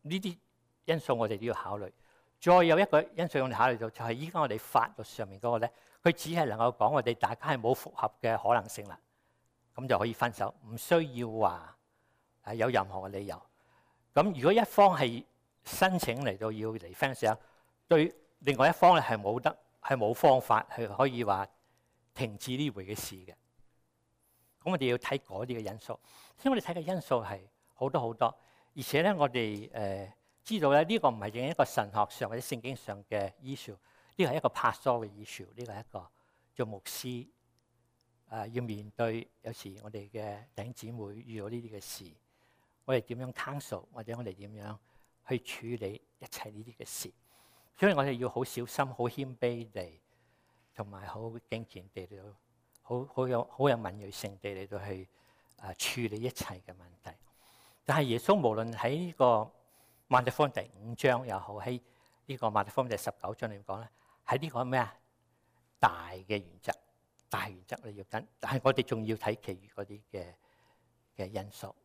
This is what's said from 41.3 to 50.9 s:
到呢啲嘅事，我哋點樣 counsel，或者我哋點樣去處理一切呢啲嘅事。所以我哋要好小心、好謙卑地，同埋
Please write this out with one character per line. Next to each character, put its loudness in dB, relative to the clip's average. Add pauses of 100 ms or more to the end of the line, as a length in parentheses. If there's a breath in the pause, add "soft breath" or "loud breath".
到 -8
呢 -8
啲 -14
嘅 -12
事， -16 (720)
我 -2
哋 2
點 -10
樣 -10
counsel， -8
或 -14
者 -10
我 -10
哋 -8
點 -18
樣 -14 (520)
去 -2 (380)
處 -8
理 -8 (180)
一 -18
切 -14
呢 -16
啲 -20
嘅 -16
事。 -12 (640 soft breath)
所 6
以 4
我 4
哋 2
要 -2
好 -2
小 -6
心、 0
好 -10 (100)
謙 -6
卑 -2
地， -12 (760)
同 -8
埋 -14